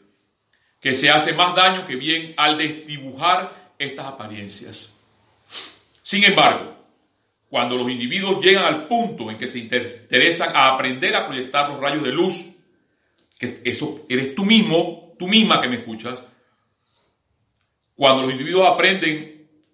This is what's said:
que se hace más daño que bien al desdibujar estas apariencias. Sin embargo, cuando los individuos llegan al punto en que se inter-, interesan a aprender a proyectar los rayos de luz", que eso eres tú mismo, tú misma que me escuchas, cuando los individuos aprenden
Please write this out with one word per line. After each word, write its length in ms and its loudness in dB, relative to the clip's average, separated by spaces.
que 160 0
se 140 2
hace 240 4
más 220 2
daño 320 2
que 100 -8
bien 400 -4
al 220 2
desdibujar 1200 -4
estas 280 -10
apariencias. 840 -16
Sin 180 -2
embargo, 540 4
cuando 260 0
los 140 -2
individuos 500 -4
llegan 240 4
al 220 -2
punto 420 -4
en 100 -10
que 100 -8
se 100 -12
inter-, 440 -6
interesan 520 2
a 180 6
aprender 440 -2
a 100 -2
proyectar 420 -2
los 120 -10
rayos 240 -2
de 80 -2
luz", 400 -4
que 280 -10
eso 440 -8
eres 280 -4
tú 80 -4
mismo, 760 2
tú 80 -8
misma 340 4
que 60 -2
me 120 -4
escuchas, 440 -12
cuando 260 6
los 80 -2
individuos 420 2
aprenden 760 0